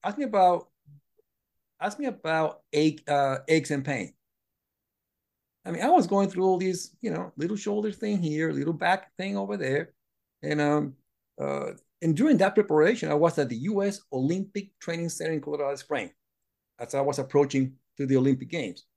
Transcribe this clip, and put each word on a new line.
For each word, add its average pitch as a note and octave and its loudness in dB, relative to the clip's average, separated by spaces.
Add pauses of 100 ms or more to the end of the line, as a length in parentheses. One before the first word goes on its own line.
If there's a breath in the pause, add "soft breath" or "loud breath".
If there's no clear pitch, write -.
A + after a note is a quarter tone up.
ask G#3 -4
me D4 -4
about, F#3 4 (1120)
ask G3+ -6
me C#4+ -4
about D#3+ -2 (120)
ache, D3+ 2
uh, C#3 2 (100)
aches D#3+ 4
and C#3 -2
pain. C3 -6 (1500)
I F3+ -8
mean, E3+ -6
I B3+ 2
was E4 6
going G3 2
through F#3 -2
all F#3 4
these, F#3 -4
you - -4
know, F3+ -6
little F3+ -4
shoulder G#3 -4
thing G#3 -2
here, D#3 0
little C#3+ -2
back F3 -2
thing G3 -6
over G3 -6
there. C#3+ -2 (500)
And, D3+ -2
um, D3 0 (440)
uh, - -4 (280)
and E3 0
during B3+ 4
that G3 4
preparation, F3+ 2
I D3 0
was D#3+ 2
at C3+ 0
the A#2+ -6
U G3 -2
S G3+ -4 (100)
Olympic F#3 -4 (100)
Training E3+ -6
Center D#3+ -6
in D3+ -4
Colorado C#3+ -4
Springs. B2 -6 (680)
As A#2+ -12
I C#3 0
was C#3 -2
approaching C3+ 2 (240)
to C#3 -4
the C3+ 4
Olympic C3+ 2
Games. B2+ -8 (100)